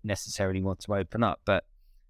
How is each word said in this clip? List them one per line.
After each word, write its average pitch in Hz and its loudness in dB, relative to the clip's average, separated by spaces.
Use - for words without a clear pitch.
necessarily 95 -2
want 95 -2
to 104 -4
open 101 0
up. 98 0
But 95 2